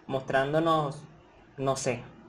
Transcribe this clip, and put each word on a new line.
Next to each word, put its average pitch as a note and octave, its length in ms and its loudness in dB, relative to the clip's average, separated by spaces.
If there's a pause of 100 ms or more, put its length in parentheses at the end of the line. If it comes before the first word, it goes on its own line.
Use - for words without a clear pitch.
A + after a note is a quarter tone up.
mostrándonos, C#3+ 960 2 (540)
no C3+ 180 0
sé, B2 280 -4 (260)